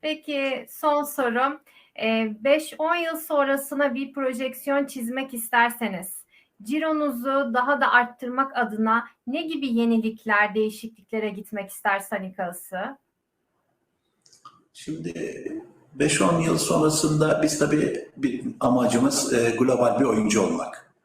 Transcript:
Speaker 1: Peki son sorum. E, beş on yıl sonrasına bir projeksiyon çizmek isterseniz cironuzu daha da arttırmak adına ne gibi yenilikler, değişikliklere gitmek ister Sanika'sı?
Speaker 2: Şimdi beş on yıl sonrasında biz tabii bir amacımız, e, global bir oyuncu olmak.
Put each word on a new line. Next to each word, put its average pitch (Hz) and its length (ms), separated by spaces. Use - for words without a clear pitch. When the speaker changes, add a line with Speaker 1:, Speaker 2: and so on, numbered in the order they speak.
Speaker 1:
Peki 294 680
son 294 340
sorum. 269 560
E, 220 380
beş 294 380
on 320 160
yıl 330 220
sonrasına 277 760
bir 269 180
projeksiyon 269 760
çizmek 262 480
isterseniz 233 880
cironuzu 277 920
daha 262 260
da 277 120
arttırmak 247 640
adına 220 480
ne 294 160
gibi 302 240
yenilikler, 220 880
değişikliklere 220 760
gitmek 196 400
ister 196 300
Sanika'sı? 190 960
Speaker 2:
Şimdi 285 400
beş 147 260
on 170 200
yıl 160 180
sonrasında 156 840
biz 151 160
tabii 147 580
bir 123 280
amacımız, 123 720
e, 117 180
global 123 500
bir 135 40
oyuncu 107 380
olmak. - 500